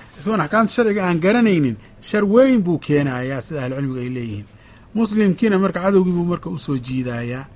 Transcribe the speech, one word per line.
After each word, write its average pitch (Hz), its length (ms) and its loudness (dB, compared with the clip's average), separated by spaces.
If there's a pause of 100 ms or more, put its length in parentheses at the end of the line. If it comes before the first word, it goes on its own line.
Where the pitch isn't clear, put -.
(200)
isagoon 190 220 -2
axkaamta 208 320 0
sharciga 208 320 0
aan 175 160 0
garanaynin, 190 540 2 (260)
shar 208 240 -2
weyn 240 380 6
buu 170 160 0
keenayaa, 135 640 -2
sida 156 220 -8
ahlu 131 120 -4
cilmigu 131 240 -4
ay 123 100 -6
leeyihiin. 117 360 -8 (500)
Muslimkiina 214 640 2
marka 185 220 0
cadowgii 190 300 4
buu 175 140 0
marka 175 240 -4
u 180 80 -6
soo 143 200 -4
jiidayaa. 123 680 -6 (100)